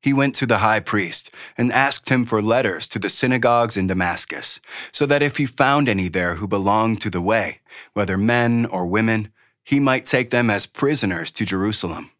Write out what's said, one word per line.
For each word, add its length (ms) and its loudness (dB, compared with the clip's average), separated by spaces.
He 120 0
went 220 2
to 100 0
the 140 2
high 220 2
priest 500 -4
and 160 0
asked 360 0
him 160 2
for 140 0
letters 500 0
to 100 -6
the 100 -2
synagogues 640 2
in 120 0
Damascus, 720 -4
so 160 0
that 160 4
if 140 -2
he 100 0
found 420 2
any 200 0
there 260 -2
who 120 -8
belonged 540 2
to 80 -4
the 140 -4
way, 380 -2
whether 220 -2
men 520 2
or 180 -4
women, 440 0
he 160 0
might 260 2
take 240 0
them 220 2
as 160 0
prisoners 640 -2
to 120 -4
Jerusalem. 760 -4